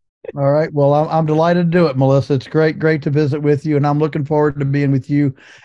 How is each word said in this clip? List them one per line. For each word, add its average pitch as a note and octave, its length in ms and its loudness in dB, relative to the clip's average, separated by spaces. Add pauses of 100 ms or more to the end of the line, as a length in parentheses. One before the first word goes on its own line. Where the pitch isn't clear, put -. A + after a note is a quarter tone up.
(360)
All C#3 140 0
right. D#3 220 0
Well, C#3+ 200 2
I'm, D3+ 160 0
I'm D#3+ 160 0
delighted E3+ 420 2
to E3 120 0
do E3+ 80 4
it, C3+ 100 -4
Melissa. C3+ 380 2
It's C3 140 -4
great, D#3 320 0
great D#3 220 0
to D#3 80 -4
visit D3 320 0
with D3 220 0
you. D3+ 120 -2
And C#3+ 100 0
I'm D3 140 0
looking D#3 240 -2
forward D3+ 340 0
to C#3+ 60 -4
being C#3 260 0
with C3+ 180 -2
you C#3+ 240 0 (320)